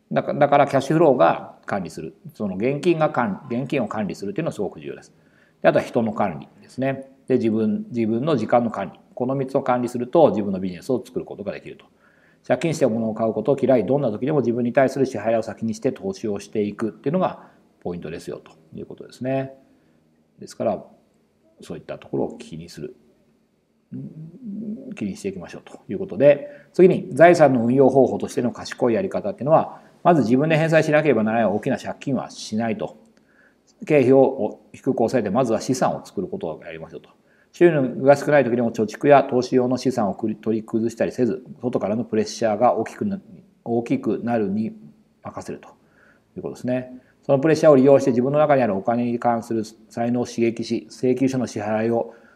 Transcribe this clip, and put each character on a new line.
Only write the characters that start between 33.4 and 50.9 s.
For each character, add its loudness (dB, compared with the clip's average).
経 4
費 6
を 2
低 -20
く 0
抑 0
え -2
て、 -4
ま 2
ず 0
は -2
資 -2
産 0
を -14
作 -8
る -6
こ -10
と -8
を -10
や -16
り -14
ま -16
し -20
ょ -16
う -16
と。 -20
収 6
入 0
が 8
少 -2
な 6
い 4
時 0
で 0
も 0
貯 -2
蓄 -4
や 8
投 0
資 -4
用 4
の -2
資 0
産 0
を -4
く -6
り-、 -4
取 -2
り -16
崩 -2
し -8
た 0
り -4
せ 0
ず、 -4
外 -4
か -2
ら 0
の -4
プ -6
レ 2
ッ 0
シ -6
ャ 2
ー -8
が 4
大 -2
き -16
く -6
な-、 -4
大 -2
き -2
く -2
な -2
る -2
に -4
任 -14
せ -12
る -14
と -20
い -12
う -12
こ -10
と -12
で -20
す -8
ね。 -6
そ -4
の 4
プ 0
レ 4
ッ 2
シ 0
ャ 10
ー 10
を 10
利 6
用 8
し 0
て 2
自 2
分 0
の 2
中 4
に 2
あ 0
る -2
お -4
金 -2
に -4
関 -2
す -8
る -2
才 -4
能 0
を -2
刺 -6
激 0
し、 -6
請 0